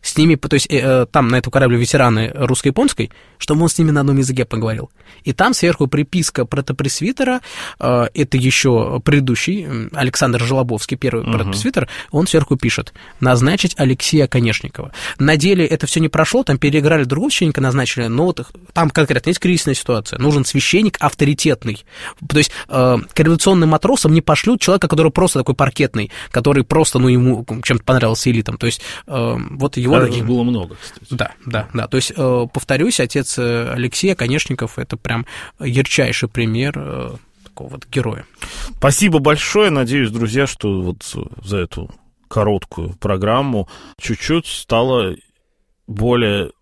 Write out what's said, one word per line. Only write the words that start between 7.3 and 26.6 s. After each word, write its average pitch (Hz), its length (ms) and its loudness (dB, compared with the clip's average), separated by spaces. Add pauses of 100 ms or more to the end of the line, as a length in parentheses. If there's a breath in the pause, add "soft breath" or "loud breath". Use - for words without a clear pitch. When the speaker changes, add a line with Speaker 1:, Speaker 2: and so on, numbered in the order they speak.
Speaker 1:
э, 123 340 2
это 135 240 0
еще 127 680 2
предыдущий, 147 640 0
м, 117 280 -8
Александр 127 500 0
Желобовский, 123 520 -2
первый 117 280 -2
Speaker 2:
Мгм. 110 100 -4
Speaker 1:
протопресвитер, 104 560 -2 (220 loud breath)
он 160 160 2
сверху 147 280 2
пишет: - 380 -4 (260 loud breath)
«Назначить 127 600 2
Алексея 135 480 2
Конешникова». - 640 -2 (260 loud breath)
На 151 200 4
деле 175 280 4
это 151 220 -2
все - 120 -2
не 160 100 2
прошло, 160 340 0
там 135 160 0
переиграли 147 460 2
другого 180 260 -2
священника, 156 300 0
назначили, 127 440 0
но 117 200 0
вот 180 200 -2 (280)
там 165 180 2
конкретно 147 400 0
есть 180 80 -2
кризисная 175 340 2
ситуация, - 460 -4
нужен 143 260 2
священник 185 540 2
авторитетный. 143 840 0 (460 loud breath)
То 143 80 2
есть, 151 140 2 (180 loud breath)
э, 127 280 4 (140)
к - 80 -2
революционным 165 500 4
матросам 160 440 2
не 160 80 6
пошлют 208 400 2
человека, 185 260 2
который 156 240 2
просто 175 280 0
такой 127 160 -2
паркетный, 131 560 -2 (180 loud breath)
который 135 340 2